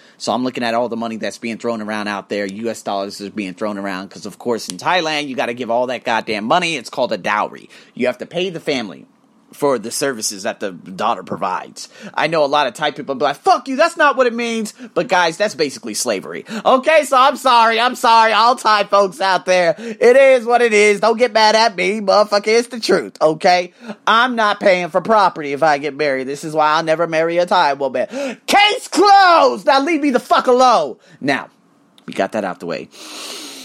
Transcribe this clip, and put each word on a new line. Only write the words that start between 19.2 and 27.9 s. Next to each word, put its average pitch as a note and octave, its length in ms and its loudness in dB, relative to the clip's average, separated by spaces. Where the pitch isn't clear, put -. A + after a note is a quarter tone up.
out F#3 240 0
there. F3+ 320 2
It A#3 400 2
is C4 260 6
what A#3+ 200 2
it A3+ 100 2
is. G#3 280 4
Don't A3 180 2
get A#3+ 140 0
mad G#3+ 220 4
at A3 200 2
me, F#3 260 -2
motherfucker, G3+ 460 2
it's A#3+ 220 2
the A#3+ 100 -10
truth, E3 420 -2
okay? F3+ 520 2
I'm A#3 280 2
not G#3 240 0
paying F3+ 300 2
for F3+ 120 0
property E3 520 2
if C#3 80 -2
I D3+ 160 4
get C#3+ 180 -6
married. C3+ 300 -2
This C#3 180 -10
is D#3 120 -8
why D3+ 160 2
I'll D#3+ 120 2
never D#3+ 220 0
marry E3 320 -2
a F3 80 2
Thai F3 280 2
woman. C3 340 -4